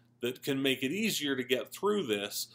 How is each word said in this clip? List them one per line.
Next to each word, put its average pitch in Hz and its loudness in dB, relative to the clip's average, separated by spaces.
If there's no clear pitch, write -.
that 123 -2
can 135 0
make 135 2
it 135 0
easier 147 0
to 127 -2
get 120 0
through 202 0
this, 104 -2